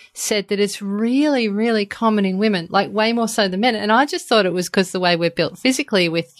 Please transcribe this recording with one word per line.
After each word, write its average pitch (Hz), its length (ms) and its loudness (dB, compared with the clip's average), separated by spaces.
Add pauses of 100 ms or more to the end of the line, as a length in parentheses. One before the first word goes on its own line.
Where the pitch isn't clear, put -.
(140)
said 202 340 -4
that 202 100 -2
it's 202 220 -2
really, 233 680 0
really 214 360 0
common 208 400 0
in 185 140 -2
women, 196 320 0
like 185 220 0
way 220 200 0
more 233 160 0
so 220 180 0
than 185 140 -2
men. 240 140 2
And 208 180 -2
I 262 140 4
just 339 200 -8
thought 214 200 4
it 170 80 -2
was 175 160 -4
'cause 190 220 0
the 190 80 -4
way 175 160 2
we're 170 140 0
built 170 280 -2
physically 254 500 0
with, 165 320 -4